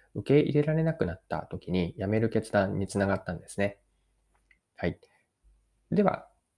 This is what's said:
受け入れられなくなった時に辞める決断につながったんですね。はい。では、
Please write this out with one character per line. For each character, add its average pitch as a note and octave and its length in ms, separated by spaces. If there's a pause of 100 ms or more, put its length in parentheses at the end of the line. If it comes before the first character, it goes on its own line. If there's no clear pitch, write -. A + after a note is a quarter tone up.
(140)
受 C3+ 220
け D3 120
入 C3 60
れ D3 80
ら D#3 140
れ D#3+ 80
な D#3+ 100
く - 140
な F2 60
っ - 140
た D#2+ 220
時 - 220
に F2+ 260
辞 F#2+ 80
め G#2+ 140
る A2+ 100
決 A2+ 220
断 F#2+ 260
に F#2+ 100
つ G2+ 120
な G2 80
が G2 80
っ - 100
た F2+ 80
ん D#2+ 60
で - 100
す - 100
ね。 G2+ 200 (960)
は - 100
い。 F2 140 (880)
で G3+ 140
は、 - 240 (300)